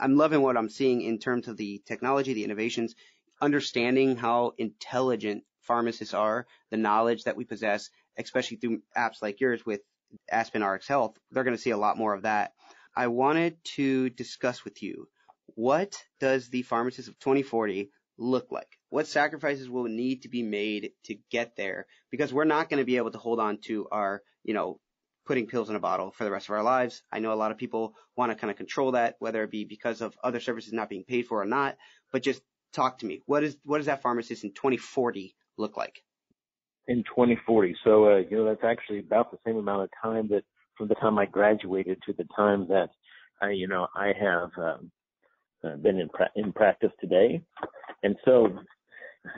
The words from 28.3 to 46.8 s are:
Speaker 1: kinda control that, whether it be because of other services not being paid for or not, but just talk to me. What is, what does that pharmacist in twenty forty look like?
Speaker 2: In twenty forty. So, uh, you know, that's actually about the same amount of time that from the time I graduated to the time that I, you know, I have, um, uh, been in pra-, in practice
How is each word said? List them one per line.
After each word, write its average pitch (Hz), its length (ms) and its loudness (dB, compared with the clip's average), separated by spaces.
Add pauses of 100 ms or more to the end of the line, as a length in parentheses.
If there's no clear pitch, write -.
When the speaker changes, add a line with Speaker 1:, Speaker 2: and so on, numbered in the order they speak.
Speaker 1:
kinda 107 200 -6
control 131 380 -2
that, 117 280 2
whether 110 240 -2
it 107 60 -6
be 104 140 -8
because 110 360 -6
of 117 240 -6
other 120 160 -2
services 110 320 -6
not 110 160 -4
being 95 160 -10
paid 120 240 -2
for 110 120 -2
or 98 40 -2
not, 135 320 0 (340)
but 131 120 -2
just 131 200 -2 (300)
talk 127 260 0
to 113 80 -8
me. 92 200 -8
What 147 180 2
is, 143 200 -4
what 147 140 0
does 147 80 -6
that 139 160 -2
pharmacist 120 400 -4
in 101 100 -8
twenty 131 240 0
forty 117 600 -4 (200)
look 107 200 -6
like? - 260 -8 (840)
Speaker 2:
In 123 160 0
twenty 120 320 4 (100)
forty. 101 380 4
So, 107 280 10
uh, 101 40 8
you 95 220 0
know, 113 60 4
that's 110 200 0
actually 113 360 -2
about 107 300 2
the - 160 -14
same 113 100 0
amount 101 280 -2
of 95 60 -6 (120)
time 110 260 -2
that 101 160 0 (320)
from 107 120 -6
the 110 80 2
time 107 220 2
I 101 80 4
graduated 95 800 2
to 104 60 -4
the 87 220 -8
time 101 340 4
that 90 220 2 (500)
I, 101 100 0
you 95 180 -2
know, 92 260 0
I 101 240 0
have, 87 380 0
um, 80 340 -4 (720)
uh, 78 140 -6
been 95 240 2
in 80 80 -4
pra-, - 260 -2
in 104 180 -2
practice 104 480 2